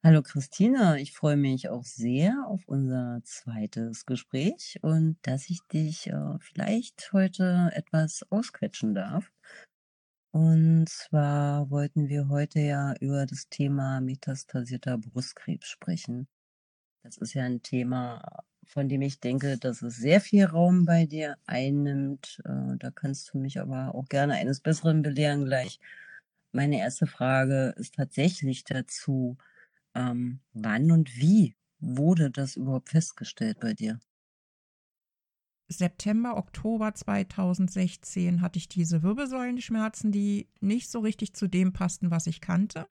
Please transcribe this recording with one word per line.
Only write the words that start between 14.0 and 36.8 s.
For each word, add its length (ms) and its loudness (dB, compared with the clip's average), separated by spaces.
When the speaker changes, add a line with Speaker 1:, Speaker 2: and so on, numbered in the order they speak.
Speaker 1:
Brustkrebs 680 -8
sprechen. 600 -8
Das 160 -20
ist 160 -10
ja 100 -2
ein 200 -4
Thema, 800 -6
von 240 -4
dem 140 0
ich 200 -4
denke, 360 -2
dass 240 -4
es 140 -8
sehr 260 6
viel 240 6
Raum 400 6
bei 220 6
dir 280 -6
einnimmt. 1000 -2
Äh, 320 -4
da 140 -8
kannst 420 -8
du 60 -2
mich 200 -4
aber 360 -6
auch 120 -8
gerne 280 2
eines 240 -2
Besseren 420 2
belehren 440 0
gleich. 340 -2
Meine 260 2
erste 300 0
Frage 680 2
ist 180 -12
tatsächlich 680 -2
dazu, 720 -4
ähm, 440 -4
wann 400 2
und 240 4
wie 400 6
wurde 500 2
das 280 -6
überhaupt 320 -4
festgestellt 720 -2
bei 120 -2
dir? 240 -6
Speaker 2:
September, 640 -2
Oktober 580 -4